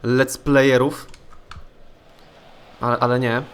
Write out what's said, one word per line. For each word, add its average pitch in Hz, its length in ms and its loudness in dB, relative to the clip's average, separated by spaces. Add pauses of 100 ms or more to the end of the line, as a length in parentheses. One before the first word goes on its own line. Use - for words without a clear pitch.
let's 127 340 0
playerów. 135 680 2 (1700)
Ale, 120 180 -2
ale 123 220 0
nie. 120 220 -2 (120)